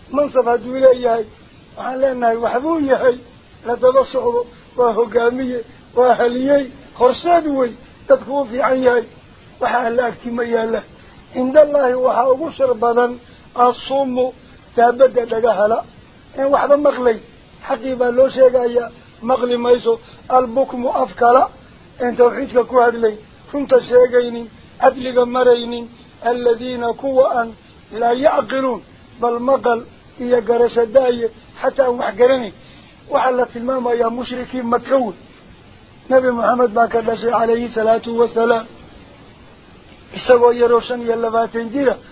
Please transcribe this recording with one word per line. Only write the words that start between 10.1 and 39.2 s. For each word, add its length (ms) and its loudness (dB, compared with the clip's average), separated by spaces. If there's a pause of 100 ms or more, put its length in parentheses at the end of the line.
ma 140 -6
yaalla. 380 -2 (500)
Cindallaahi 640 2
waxaa 360 0
ugu 220 -2
shar 220 -2
badan 440 0 (360)
assumu, 800 -2 (440)
daabadda 500 4
dhagahala. 580 0 (540)
Een 120 0
waxba 260 4
maqlay. 420 0 (500)
Xaqii 260 -4
baa 160 0
loo 180 4
sheegayaa, 600 2 (320)
maqli 340 -2
mayso. 440 0 (280)
Albukmu 600 0
afkala, 640 2 (500)
een 160 -4
tawxiidka 480 0
ku 120 -6
hadlay, 380 2 (380)
runta 280 2
sheegaynin, 640 2 (340)
cadliga 460 2
maraynin. 600 0 (360)
Alladiina 720 -2
kuwa 300 0 (140)
aan 120 -4 (420)
لا 200 0
يعقلون، 680 -2 (420)
بل 200 -2
مقل 420 0 (360)
إيا 280 0
قرش 300 0
داي 520 0 (300)
حتى 260 -2
وحقرني. 640 0 (580)
وحلا 340 0
تلمام 440 -6
يا 200 -2
مشركي 540 -8
مكة 340 -2
وي. 180 -2 (960)
نبي 200 4
محمد 440 0
باك 220 0
الرسول 380 -2
عليه 320 0
الصلاة 420 0
والسلام. 580 0 (1500)